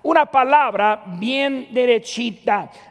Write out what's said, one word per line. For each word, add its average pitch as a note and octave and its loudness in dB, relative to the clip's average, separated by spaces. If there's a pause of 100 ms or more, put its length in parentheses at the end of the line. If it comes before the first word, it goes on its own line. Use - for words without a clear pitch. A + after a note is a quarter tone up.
una D#4 2
palabra A#3+ 2
bien B3+ -4
derechita, A#3 -2 (200)